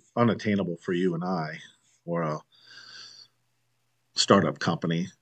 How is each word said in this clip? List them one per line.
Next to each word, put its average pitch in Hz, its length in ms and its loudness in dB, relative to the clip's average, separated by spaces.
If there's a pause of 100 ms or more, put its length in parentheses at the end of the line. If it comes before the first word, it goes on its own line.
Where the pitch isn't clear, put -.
(160)
unattainable 104 600 0
for - 160 -4
you 170 220 0
and 170 80 -4
I 180 360 -4 (460)
or 170 160 -4
a 156 180 -4 (1700)
startup 82 460 4
company 85 480 -2 (140)